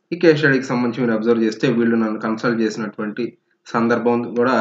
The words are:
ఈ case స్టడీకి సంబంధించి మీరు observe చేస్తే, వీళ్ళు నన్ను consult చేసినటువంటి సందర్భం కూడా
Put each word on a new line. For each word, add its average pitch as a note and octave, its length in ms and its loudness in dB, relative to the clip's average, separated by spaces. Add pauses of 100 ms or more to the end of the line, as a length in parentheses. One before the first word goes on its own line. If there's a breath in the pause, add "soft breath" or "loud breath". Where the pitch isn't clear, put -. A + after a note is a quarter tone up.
(120)
ఈ F3 40 -6
case E3 220 4
స్టడీకి C3+ 280 2
సంబంధించి B2 360 -2
మీరు A#2 120 0
observe A2+ 300 2
చేస్తే, A2 240 0
వీళ్ళు A#2 280 2
నన్ను A2 220 0
consult A2+ 420 -2
చేసినటువంటి G#2+ 640 -4 (420)
సందర్భం A#2 500 0 (180)
కూడా A#2+ 260 2